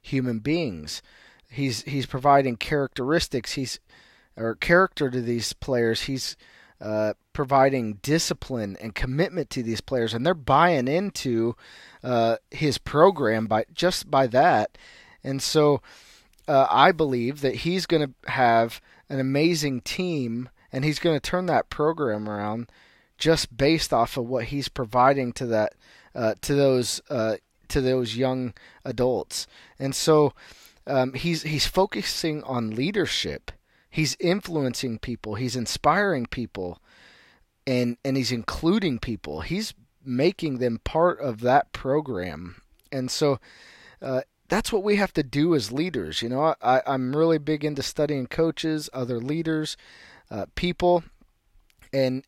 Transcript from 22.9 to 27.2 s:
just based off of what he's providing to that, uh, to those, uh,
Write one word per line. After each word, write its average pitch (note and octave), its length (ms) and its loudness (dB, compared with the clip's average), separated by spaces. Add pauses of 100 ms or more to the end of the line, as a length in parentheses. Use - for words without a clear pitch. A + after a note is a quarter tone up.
just D#3 400 0
based D3+ 340 2
off A#2 240 2
of B2 100 -2
what A#2+ 200 -4
he's C3+ 240 -6
providing B2+ 640 2
to - 140 -6
that, A2 260 2 (420)
uh, A2 260 0
to C#3+ 140 -2
those, C3 540 2
uh, A2 260 0 (320)